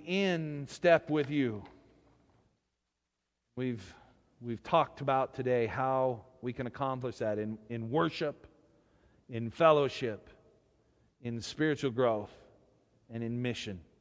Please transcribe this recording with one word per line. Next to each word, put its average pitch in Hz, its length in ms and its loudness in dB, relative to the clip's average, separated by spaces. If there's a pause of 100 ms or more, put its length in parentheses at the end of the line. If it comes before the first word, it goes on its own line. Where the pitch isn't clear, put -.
in 165 640 -2
step 165 400 4
with 147 200 0
you. 117 340 0 (1900)
We've, 123 380 -6 (460)
we've 120 220 -8
talked - 380 2
about 135 340 0
today 123 320 2
how 131 560 0 (180)
we 127 120 -4
can 123 140 -6
accomplish 131 520 -4
that 107 200 0
in, 107 200 -4 (100)
in 113 220 -8
worship, 156 560 -2 (840)
in 113 220 -6
fellowship, 135 800 4 (880)
in 117 200 -6
spiritual 143 500 -2
growth, 113 420 0 (800)
and 117 100 -6
in 120 200 -4
mission. 107 380 -6 (200)